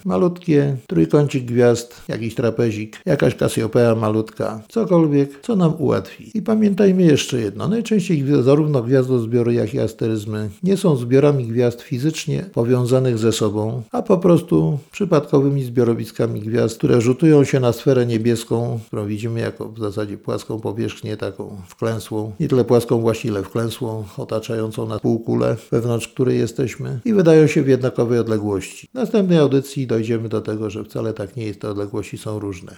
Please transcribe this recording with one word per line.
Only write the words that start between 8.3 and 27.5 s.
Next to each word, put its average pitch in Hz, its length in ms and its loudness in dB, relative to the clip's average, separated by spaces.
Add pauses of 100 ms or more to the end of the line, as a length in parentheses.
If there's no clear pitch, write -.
zarówno 143 400 2
gwiazdozbiory, 120 680 2
jak 117 200 0
i 131 60 -2
asteryzmy 107 720 -4 (140)
nie 190 140 2
są 180 180 2
zbiorami 131 520 2
gwiazd 117 340 0
fizycznie 139 720 -4
powiązanych 123 640 2
ze 110 140 2
sobą, 110 600 -2
a 240 100 -4
po 190 160 2
prostu 160 600 2 (120)
przypadkowymi 143 720 0
zbiorowiskami 117 800 -2
gwiazd, 113 360 -2
które 127 240 2
rzutują 143 420 4
się 135 160 0
na 120 140 2
sferę 127 320 2
niebieską, 117 840 -2
którą 107 200 -6
widzimy 113 320 -6
jako 110 300 -6
w 110 100 -18
zasadzie 104 380 -6
płaską 110 420 -8
powierzchnię, 107 580 -6
taką 101 500 -10
wklęsłą, 110 720 -6
nie 151 80 -2
tyle 127 180 2
płaską 120 360 2
właśnie, 113 280 -2
ile 101 140 -2
wklęsłą, 113 600 -6 (140)
otaczającą 113 720 -6
nas 107 140 -6
półkulę, 120 540 0 (160)
wewnątrz 117 360 -2
której 127 320 -2
jesteśmy, 127 680 -6
i 233 80 0
wydają 160 340 6
się 151 160 2